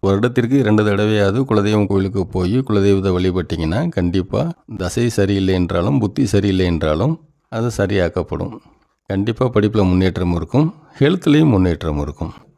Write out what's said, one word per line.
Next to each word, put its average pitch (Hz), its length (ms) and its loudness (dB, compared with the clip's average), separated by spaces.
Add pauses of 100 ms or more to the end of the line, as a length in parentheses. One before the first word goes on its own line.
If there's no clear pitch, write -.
வருடத்திற்கு 117 560 2
இரண்டு 107 240 4
தடவையாவது 104 600 0
குலதெய்வம் 104 420 2
கோயிலுக்கு 98 320 0 (120)
போய் 92 220 0 (100)
குலதெய்வத்தை 98 500 2
வழிபட்டீங்கன்னா, 87 720 -2
கண்டிப்பா 92 520 -2 (360)
தசை 104 320 -2
சரியில்லை 98 520 0
என்றாலும், 90 380 0
புத்தி 113 260 0
சரியில்லை 98 400 2
என்றாலும், 85 480 0 (380)
அது 113 260 -4
சரியாக்கப்படும். 92 760 -2 (560)
கண்டிப்பா 110 460 -2
படிப்புல 104 360 2
முன்னேற்றம் 90 480 0
இருக்கும், 135 280 0 (320)
ஹெல்த்லயும் 151 560 2
முன்னேற்றம் 82 500 0
இருக்கும். 76 280 -8 (240)